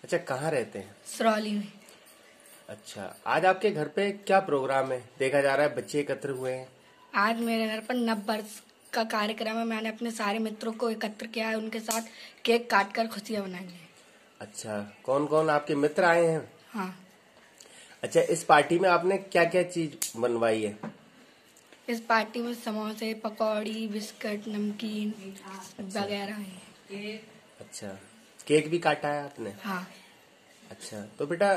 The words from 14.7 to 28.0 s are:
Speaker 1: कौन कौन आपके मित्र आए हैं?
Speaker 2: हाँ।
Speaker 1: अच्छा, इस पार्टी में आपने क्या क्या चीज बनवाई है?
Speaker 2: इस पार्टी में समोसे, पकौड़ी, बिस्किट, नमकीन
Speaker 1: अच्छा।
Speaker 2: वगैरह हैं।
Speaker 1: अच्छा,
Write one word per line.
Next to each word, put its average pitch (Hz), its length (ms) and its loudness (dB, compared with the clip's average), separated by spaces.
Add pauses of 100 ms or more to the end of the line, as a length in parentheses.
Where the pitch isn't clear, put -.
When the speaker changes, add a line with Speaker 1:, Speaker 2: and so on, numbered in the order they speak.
Speaker 1:
कौन 139 220 2
कौन 156 240 4
आपके 147 240 2
मित्र 147 300 2
आए 170 220 6
हैं? 156 260 0 (200)
Speaker 2:
हाँ। 185 240 -6 (1040)
Speaker 1:
अच्छा, 165 180 4
इस 165 240 2
पार्टी 156 340 6
में 185 100 4
आपने 180 300 4
क्या 180 260 4
क्या 180 180 2
चीज 160 540 -4
बनवाई 113 460 2
है? 104 160 -4 (1080)
Speaker 2:
इस 233 120 -4
पार्टी 226 400 0
में 240 140 -4
समोसे, 220 600 -6
पकौड़ी, 220 720 -2
बिस्किट, 208 600 -6
नमकीन 208 840 -4 (440)
Speaker 1:
अच्छा। 202 220 -6
Speaker 2:
वगैरह 202 340 -4
हैं। 202 840 -12 (400)
Speaker 1:
अच्छा, - 280 -12 (580)